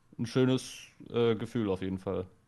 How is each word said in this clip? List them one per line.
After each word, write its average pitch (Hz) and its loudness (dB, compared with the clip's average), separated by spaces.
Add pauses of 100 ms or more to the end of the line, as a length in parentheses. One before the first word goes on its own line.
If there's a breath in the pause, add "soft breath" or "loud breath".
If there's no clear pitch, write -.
(200)
ein 120 -2
schönes, 131 2 (360)
äh, 117 2
Gefühl 110 -2
auf 92 -2
jeden 95 -2
Fall. 95 -4 (220)